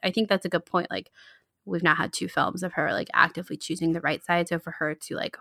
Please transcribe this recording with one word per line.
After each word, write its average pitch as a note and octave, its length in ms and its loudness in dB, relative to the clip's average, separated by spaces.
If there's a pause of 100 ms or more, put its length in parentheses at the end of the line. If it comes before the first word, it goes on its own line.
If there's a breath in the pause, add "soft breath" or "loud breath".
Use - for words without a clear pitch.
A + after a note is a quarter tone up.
I F#3+ 80 0
think A3 180 2
that's F#3+ 160 2
a F3 60 -2
good E3 160 0
point. F3 240 0
Like, - 200 -6 (580 soft breath)
we've F3 140 -2
not D#3 140 6
had E3+ 160 -2
two F3+ 160 -4
films F3 340 0
of F3+ 120 -4
her, - 180 0
like, - 200 -4
actively - 440 2
choosing E3 360 -2
the E3 80 -2
right D3 240 -2
side. F3 240 2
So E3+ 100 0
for E3 140 -10
her D#3 220 -2
to, - 220 -8
like, - 240 -4